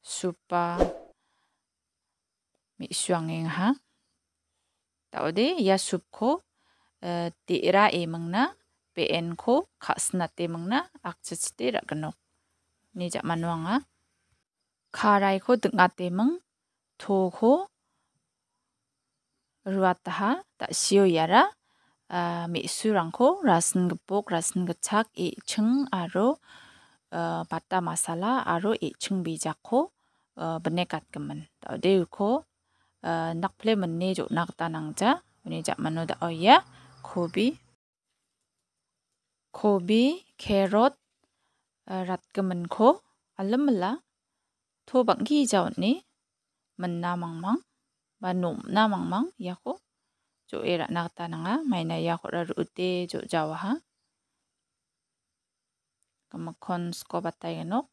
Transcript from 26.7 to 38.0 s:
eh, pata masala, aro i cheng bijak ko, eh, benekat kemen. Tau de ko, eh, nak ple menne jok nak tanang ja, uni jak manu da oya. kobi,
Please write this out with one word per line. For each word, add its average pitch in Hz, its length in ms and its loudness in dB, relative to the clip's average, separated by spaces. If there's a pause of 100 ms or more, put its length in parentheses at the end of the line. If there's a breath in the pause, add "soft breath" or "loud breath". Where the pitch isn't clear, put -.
eh, 165 320 -4
pata 165 400 -4
masala, 175 560 -2
aro 180 320 0
i - 240 -4
cheng 190 240 -4
bijak 160 400 -6
ko, 277 320 0 (480)
eh, 165 160 -4
benekat 165 560 -4
kemen. 147 320 -10 (160)
Tau - 160 -10
de 190 320 4
ko, 240 400 -2 (560)
eh, 165 320 -2
nak 185 240 -4
ple 220 160 2
menne 180 400 -2
jok - 160 -4
nak 170 240 -2
tanang 160 400 -6
ja, 262 240 2 (240)
uni 165 160 -8
jak - 160 -4
manu 160 320 -4
da - 160 -4
oya. 180 400 6 (340 soft breath)
kobi, 185 560 -2 (2000)